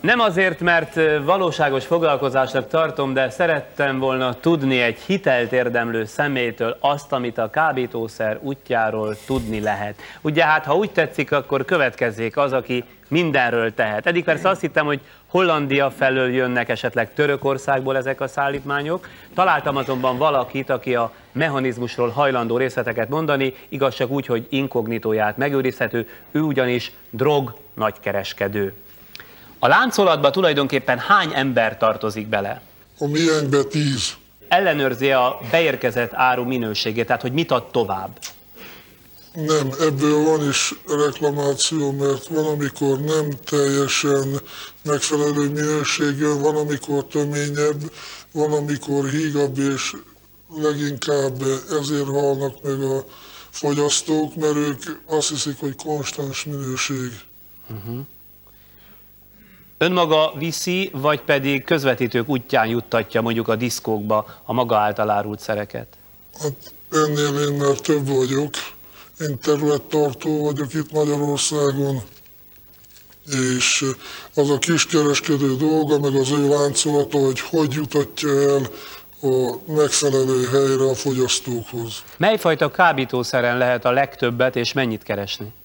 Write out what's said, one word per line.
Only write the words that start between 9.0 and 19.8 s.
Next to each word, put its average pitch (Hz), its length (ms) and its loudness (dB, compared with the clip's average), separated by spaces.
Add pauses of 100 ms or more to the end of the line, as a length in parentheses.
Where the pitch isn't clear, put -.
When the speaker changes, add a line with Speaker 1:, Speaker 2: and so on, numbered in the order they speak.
Speaker 1:
tudni 113 340 -2
lehet. 104 360 -4 (260)
Ugye, 156 220 2
hát, 156 220 4
ha 143 100 2
úgy 208 160 0
tetszik, 151 400 0
akkor 139 340 0
következzék 117 720 0
az, 143 160 2
aki 123 300 -2 (240)
mindenről 123 680 2
tehet. 107 320 -2
Eddig 175 180 0
persze 165 260 2
azt 190 120 0
hittem, 151 240 0
hogy 143 140 0 (280)
Hollandia 143 680 2
felől 131 360 2
jönnek, 123 360 0
esetleg 117 440 -2
Törökországból 135 840 0
ezek 131 240 -4
a 139 60 -2
szállítmányok. 143 800 -4 (280)
Találtam 156 400 2
azonban 127 420 0